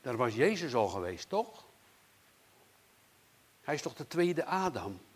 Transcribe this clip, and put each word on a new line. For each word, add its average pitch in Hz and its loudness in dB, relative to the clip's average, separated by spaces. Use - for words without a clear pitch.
Daar 123 -6
was 117 0
Jezus 165 0
al 110 4
geweest, 90 -6
toch? - -6
Hij 147 -4
is 147 -4
toch 139 -8
de - -14
tweede 170 4
Adam? 123 0